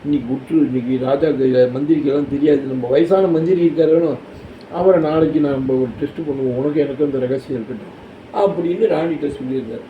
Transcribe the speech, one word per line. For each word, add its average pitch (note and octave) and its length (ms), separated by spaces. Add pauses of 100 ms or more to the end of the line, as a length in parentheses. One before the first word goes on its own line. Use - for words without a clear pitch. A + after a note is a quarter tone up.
இன்னைக்கு C#3 240
விட்டுரு, C3+ 380
இன்னைக்கு B2+ 280 (120)
ராஜாக்கு, C3 640
மந்திரிக்கெல்லாம் C#3+ 600
தெரியாது, C#3+ 300
நம்ம C3 280
வயசான F3 380
மந்திரி E3+ 400
இருக்காருன்னு, D#3+ 480 (580)
அவரை F3 300
நாளைக்கு D#3 380
நம்ம C3+ 340
ஒரு B2+ 260
டெஸ்ட் C#3+ 200
பண்ணுவோம், C3+ 360
உனக்கு D3 240
எனக்கும் C#3+ 320
இந்த C3+ 60
ரகசியம் B2+ 420
இருக்கட்டும் G#2+ 340 (400)
அப்படின்னு F3+ 540
ராணிகிட்ட D#3 400
சொல்லியிருந்தார். C3 600